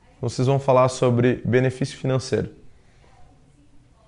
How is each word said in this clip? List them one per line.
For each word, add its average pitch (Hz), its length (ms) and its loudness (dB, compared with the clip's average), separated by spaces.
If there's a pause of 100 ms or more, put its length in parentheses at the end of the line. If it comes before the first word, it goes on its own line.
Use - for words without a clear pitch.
(200)
vocês 120 260 -4
vão 135 140 2
falar 131 280 4
sobre 123 560 0
benefício 127 540 -2
financeiro. 131 520 -4 (1600)